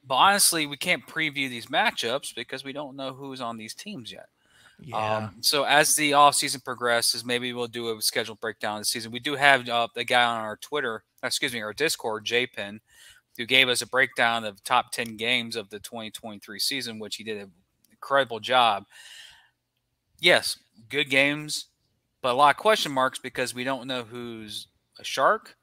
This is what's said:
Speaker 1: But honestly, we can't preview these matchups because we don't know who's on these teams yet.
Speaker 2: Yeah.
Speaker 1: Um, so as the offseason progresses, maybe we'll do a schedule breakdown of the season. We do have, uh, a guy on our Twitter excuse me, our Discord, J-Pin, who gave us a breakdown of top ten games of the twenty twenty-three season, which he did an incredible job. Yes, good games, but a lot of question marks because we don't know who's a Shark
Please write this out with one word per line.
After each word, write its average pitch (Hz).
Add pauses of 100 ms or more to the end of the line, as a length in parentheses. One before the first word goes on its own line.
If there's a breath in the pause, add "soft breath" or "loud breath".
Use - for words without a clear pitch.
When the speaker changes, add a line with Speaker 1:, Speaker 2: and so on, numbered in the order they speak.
Speaker 1:
But 131
honestly, 165
we 143
can't 165
preview 143
these 113
matchups 131
because 131
we 135
don't 139
know 135
who's 131
on 117
these 107
teams 143
yet. - (540 soft breath)
Speaker 2:
Yeah. 110
Speaker 1:
Um, 107
so 143
as 143
the 151
offseason 143
progresses, 120
maybe 123
we'll 120
do 117
a 107
schedule 113
breakdown 107
of 104
the 98
season. 113
We 120
do 143
have, 135
uh, 117
a 120
guy 123
on 117
our 107
Twitter 123 (240)
excuse 123
me, 117
our 107
Discord, 110
J-Pin, 110 (560 loud breath)
who 120
gave 131
us 120
a 110
breakdown 120
of 104
top 123
ten 113
games 117
of 104
the 104
twenty 110
twenty-three 104
season, 117
which 104
he 110
did 107
an 98 (400)
incredible 123
job. 110 (1300 loud breath)
Yes, 160 (320)
good 147
games, 147 (540)
but 127
a -
lot 143
of -
question 208
marks 131
because 123
we 123
don't 131
know 127
who's 113 (320)
a -
Shark 170